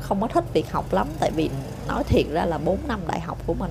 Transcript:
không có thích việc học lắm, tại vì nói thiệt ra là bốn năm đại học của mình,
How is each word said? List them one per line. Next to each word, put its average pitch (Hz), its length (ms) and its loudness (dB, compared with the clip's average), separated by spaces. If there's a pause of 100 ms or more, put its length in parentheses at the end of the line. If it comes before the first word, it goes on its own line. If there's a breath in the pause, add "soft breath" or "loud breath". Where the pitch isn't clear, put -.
không 196 200 0
có 220 80 0
thích - 240 2
việc - 200 2
học - 200 -2
lắm, 190 140 4 (140)
tại 156 100 4
vì 151 200 0 (380)
nói 233 160 0
thiệt 190 280 4
ra 175 120 2
là 170 140 0
bốn 170 200 2 (100)
năm 220 200 -2
đại - 120 -2
học 165 260 -6
của 170 80 0
mình, 175 160 -4